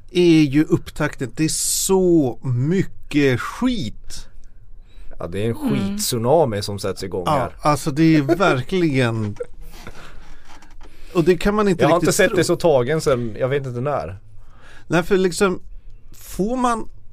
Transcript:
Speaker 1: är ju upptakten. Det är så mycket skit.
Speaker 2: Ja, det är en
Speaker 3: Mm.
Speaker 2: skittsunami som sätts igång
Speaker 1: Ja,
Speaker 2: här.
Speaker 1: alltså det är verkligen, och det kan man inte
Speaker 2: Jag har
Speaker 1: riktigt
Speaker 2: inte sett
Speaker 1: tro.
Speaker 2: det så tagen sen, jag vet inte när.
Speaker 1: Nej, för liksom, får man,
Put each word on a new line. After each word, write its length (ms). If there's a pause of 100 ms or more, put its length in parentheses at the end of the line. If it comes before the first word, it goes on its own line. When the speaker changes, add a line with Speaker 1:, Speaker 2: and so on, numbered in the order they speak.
(120)
Speaker 1:
är 300
ju 220
upptakten. 720
Det 80
är 60
så 960
mycket 960
skit. 880 (920)
Speaker 2:
Ja, 80
det 180
är 40
en 80
Speaker 3:
Mm. 120
Speaker 2:
skittsunami 920
som 180
sätts 240
igång 220
Speaker 1:
Ja, 60
Speaker 2:
här. 300
Speaker 1:
alltså 300
det 240
är 60
verkligen, 1120 (1800)
och 100
det 140
kan 180
man 120
inte 160
Speaker 2:
Jag 60
har 60
Speaker 1:
riktigt 120
Speaker 2:
inte 100
sett 120
Speaker 1:
tro. 80
Speaker 2:
det 60
så 120
tagen 460
sen, 380
jag 80
vet 180
inte 160
när. 380 (680)
Speaker 1:
Nej, 160
för 140
liksom, 440 (500)
får 460
man, 320 (240)